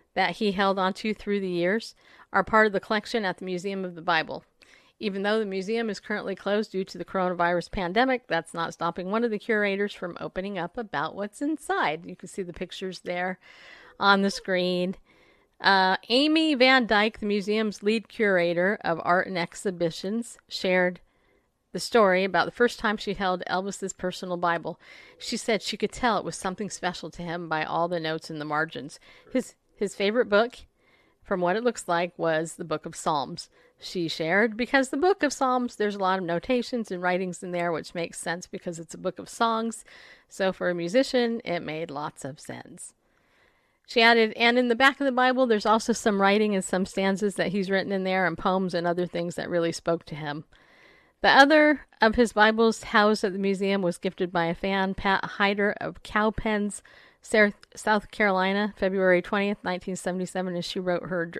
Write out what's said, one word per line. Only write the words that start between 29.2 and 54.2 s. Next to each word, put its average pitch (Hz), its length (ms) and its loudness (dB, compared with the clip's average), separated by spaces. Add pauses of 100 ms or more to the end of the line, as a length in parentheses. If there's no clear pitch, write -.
His, - 220 -2 (220)
his 202 180 -4
favorite 208 340 0
book, 208 280 2 (680)
from 190 180 -4
what 175 160 2
it 233 80 -4
looks 247 240 -2
like, 175 300 -2
was 165 380 -2
the 175 100 -10
Book 156 220 -6
of 165 80 -14
Psalms. 156 520 -4 (320)
She 170 280 -6
shared, 196 500 0
"Because 262 320 0
the 294 80 -4
Book 359 240 2
of 285 100 2
Psalms, 254 440 -2
there's 208 180 -2
a 202 60 -8
lot 190 180 2
of 185 80 -4
notations 233 640 -2
and 180 100 -6
writings 180 440 -2
in 180 80 -10
there, 175 200 -2
which - 220 -6
makes 175 240 -6
sense 175 300 -8
because 175 320 -10
it's 170 160 -16
a - 20 -14
book 185 220 -8
of 180 100 -14
songs. 226 560 -4 (420)
So 190 240 -2
for 180 200 -4
a - 20 0
musician, 233 720 0
it 170 140 -4
made 156 320 -8
lots 147 340 -8
of 139 140 -12
sense." - 560 -16 (920)
She - 160 0
added, 226 340 6
"And 233 220 2
in 247 120 4
the 233 60 2
back 269 240 4
of 277 60 0
the 269 60 2
Bible, 254 340 4
there's 220 220 2
also 220 260 4
some 202 260 0
writing 202 360 4
and 185 100 -2
some 190 220 -2
stanzas 196 480 -2
that 180 140 0
he's 185 200 -2
written 190 220 0
in 190 120 -2
there 185 220 2
and 165 100 0
poems 185 380 0
and 170 140 -2
other 175 180 0
things 170 300 -6
that 151 120 -6
really 170 240 0
spoke 165 340 -4
to 156 100 -12
him." 151 300 -8 (760)
The 202 80 6
other 302 520 8 (200)
of 220 140 4
his 240 180 4
Bibles 220 480 4
housed 208 420 4
at 190 100 0
the 190 40 -6
museum 196 460 0
was 175 160 0
gifted 180 320 -4